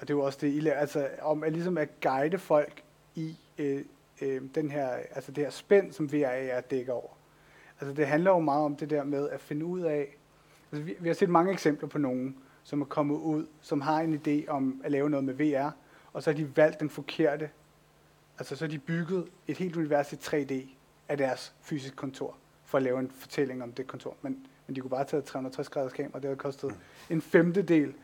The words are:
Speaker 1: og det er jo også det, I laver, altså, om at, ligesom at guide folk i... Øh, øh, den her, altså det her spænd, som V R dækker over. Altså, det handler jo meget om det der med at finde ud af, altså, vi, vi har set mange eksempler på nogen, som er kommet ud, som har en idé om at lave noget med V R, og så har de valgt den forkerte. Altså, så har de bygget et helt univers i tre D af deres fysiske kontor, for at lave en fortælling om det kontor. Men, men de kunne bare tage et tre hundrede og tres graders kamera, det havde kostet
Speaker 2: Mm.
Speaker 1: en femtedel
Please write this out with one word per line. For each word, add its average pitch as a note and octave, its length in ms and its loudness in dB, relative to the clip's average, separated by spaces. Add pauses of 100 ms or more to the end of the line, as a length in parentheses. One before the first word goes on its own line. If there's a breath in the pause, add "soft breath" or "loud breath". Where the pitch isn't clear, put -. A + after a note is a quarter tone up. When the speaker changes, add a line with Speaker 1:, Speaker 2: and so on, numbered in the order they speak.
Speaker 1:
og C#3 60 -12
det D3 60 0
er C#3+ 40 4
jo C#3+ 40 2
også C#3 200 0
det, C#3+ 140 2
I D3+ 40 0
laver, D3+ 180 2
altså, C#3+ 300 0 (140)
om D3+ 220 0
at, D#3+ 100 0
ligesom E3+ 240 -2
at D3+ 120 0 (120)
guide D3 360 2
folk D3+ 460 2 (320)
i... D#3+ 220 -8 (200)
Øh, C#3 280 -2 (360)
øh, C3+ 200 -2 (140)
den D3+ 160 0
her, C#3 160 -2
altså B2 440 -8
det C#3+ 120 -2
her C3 80 -2
spænd, F#3+ 420 6
som D3 180 -4
V D3 140 2
R B2+ 360 0
dækker B2+ 320 -2
over. - 160 -6 (720 soft breath)
Altså, C#3 120 -6
det D3 140 2
handler E3 240 4
jo F3+ 80 6
meget D3+ 260 4
om D3 100 -2
det D3 140 -6
der D3 140 0
med C#3+ 260 -2
at C#3 120 -8
finde D3+ 240 -6
ud F3+ 160 -4
af, D3 360 -2 (540 soft breath)
altså, D3+ 120 -6
vi, F#3 160 -8
vi E3+ 100 -2
har E3 40 4
set F#3 160 4
mange F3 220 6
eksempler D#3 360 0
på C#3+ 100 -8
nogen, C3 400 -2 (260 loud breath)
som D3 180 -4
er C3+ 40 -4
kommet D3 300 0
ud, D#3+ 300 -2 (160)
som D3 200 -2
har D#3 180 2
en D#3+ 280 0
idé D3+ 220 0
om C3+ 340 -2
at D#3 80 -4
lave C#3+ 180 2
noget C#3 140 0
med C3 100 -2
V C3 80 -4 (140)
R, C#3 140 0 (440 soft breath)
og C#3+ 100 -8
så E3 80 2
har C#3+ 60 0
de D3 200 -4
valgt D#3 220 6
den D3+ 100 -2
forkerte. D3+ 600 -2 (880)
Altså, C#3+ 160 -10
så D3+ 100 -6
har D3+ 40 -2
de D3+ 100 -6
bygget E3+ 480 -2 (200)
et D3 100 -4
helt F3 180 -2
univers D3 380 2
i - 20 -8
tre D3 280 -2
D C3+ 240 -4 (420)
af C#3+ 80 0
deres C3 440 -2
fysiske C3+ 340 -6
kontor, C3 400 -8 (300)
for - 120 2
at C3+ 60 4
lave B2+ 160 2
en C3 160 -4
fortælling B2+ 480 -4
om A#2 80 -10
det C3 160 -10
kontor. - 340 -12
Men, C3+ 260 -8 (200 loud breath)
men C#3 80 -8
de C3 60 -6
kunne B2+ 80 -8
bare B2+ 160 0
tage D3+ 140 0
et C#3 60 -4
tre - 140 -8
hundrede C3 120 -6
og - 40 -14
tres D3 140 -6
graders C3 240 -4
kamera, C#3+ 260 -6
det C3+ 60 -6
havde C3+ 120 -2
kostet C#3 340 -6
Speaker 2:
Mm. - 440 -8
Speaker 1:
en D#3+ 60 2
femtedel E3+ 720 4 (100)